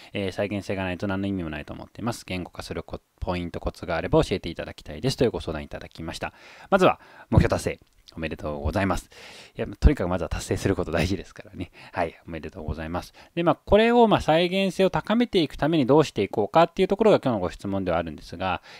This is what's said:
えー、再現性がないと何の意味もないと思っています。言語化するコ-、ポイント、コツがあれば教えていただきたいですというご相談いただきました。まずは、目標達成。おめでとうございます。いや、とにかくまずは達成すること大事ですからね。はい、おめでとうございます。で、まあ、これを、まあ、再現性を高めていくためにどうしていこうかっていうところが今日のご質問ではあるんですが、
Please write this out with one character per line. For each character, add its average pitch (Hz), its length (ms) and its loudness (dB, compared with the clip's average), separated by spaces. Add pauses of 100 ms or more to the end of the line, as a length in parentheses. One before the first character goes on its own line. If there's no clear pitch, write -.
(140)
え 98 160 -4
ー、 - 20 -2
再 104 160 -2
現 98 180 -6
性 104 100 -4
が 95 80 -4
な 92 80 -2
い 90 60 -6
と 104 100 -4
何 98 140 -2
の 98 60 -2
意 101 40 -2
味 95 120 -4
も 78 60 -6
な 76 100 -8
い - 60 -12
と - 80 -14
思 - 120 -14
っ - 40 -20
て - 120 -18
い - 20 -8
ま 117 100 -4
す。 - 120 -16
言 92 180 -6
語 - 80 -12
化 - 120 -14
す 98 100 -12
る 82 100 -8
コ-、 - 160 -14 (200)
ポ 92 160 -4
イ 87 80 -4
ン 82 80 -8
ト、 - 80 -10
コ - 120 -6
ツ - 140 -14
が 85 100 -4
あ 82 60 -2
れ 92 80 -6
ば 151 140 4
教 101 120 -2
え 87 40 -4
て 87 100 -8
い 82 60 -8
た - 100 -8
だ - 80 -12
き - 100 -20
た 76 100 -14
い 76 80 -12
で 131 80 0
す - 80 -4
と 139 60 2
い 117 40 4
う 101 40 0
ご 78 100 -6
相 80 120 -8
談 73 100 -8
い - 40 -14
た - 120 -14
だ - 100 -16
き - 140 -16
ま 80 100 -10
し - 60 -14
た。 - 140 -8 (360)
ま 196 80 6
ず 185 80 6
は、 - 140 4 (300)
目 113 100 6
標 - 100 6
達 - 140 0
成。 - 160 -6 (360)
お 87 40 -10
め 80 80 -4
で 76 100 -8
と 76 180 -8
う 71 60 -10
ご - 100 -2
ざ 101 100 0
い 98 40 2
ま 90 120 0
す。 - 120 -10 (460)
い 117 60 -8
や、 113 60 -4 (120)
と 147 100 8
に 143 60 6
か 104 80 -2
く 87 40 0
ま 90 100 0
ず 85 60 -4
は - 60 -6
達 - 160 -8
成 95 120 -2
す - 100 -4
る 98 80 2
こ 90 80 -2
と 82 80 -6
大 82 140 0
事 92 100 -2
で - 100 -10
す - 80 -20
か - 100 -18
ら - 100 -20
ね。 - 180 -12 (220)
は 87 120 -2
い、 - 220 -10
お 87 40 -14
め 78 80 -10
で 76 100 -12
と - 120 -12
う - 20 -12
ご 76 100 -8
ざ 80 100 -8
い 80 60 -8
ま 85 140 -6
す。 - 100 -20 (220)
で、 170 80 -2
ま 165 80 6
あ、 - 40 0
こ - 220 2
れ 226 140 4
を、 240 160 6
ま 175 100 4
あ、 117 40 0
再 165 260 4
現 190 280 -2
性 190 100 4
を 180 40 4
高 185 260 -2
め 240 120 2
て 190 120 0
い 151 80 2
く - 80 -14
た 143 140 0
め 165 80 2
に 135 80 4
ど 139 140 6
う 147 40 6
し - 80 -2
て 104 120 -2
い 95 60 -2
こ 104 160 0
う - 40 -6
か 165 140 6
っ - 100 2
て - 80 -2
い 185 40 4
う - 20 2
と 196 100 -2
こ 190 60 0
ろ 208 80 8
が - 80 6
今 131 140 0
日 - 20 0
の 98 40 -2
ご 90 120 -2
質 - 160 -12
問 98 180 -2
で 87 60 0
は 82 60 2
あ 87 60 0
る 82 80 -8
ん 73 40 -12
で - 80 -18
す - 120 -16
が、 90 280 -4 (160)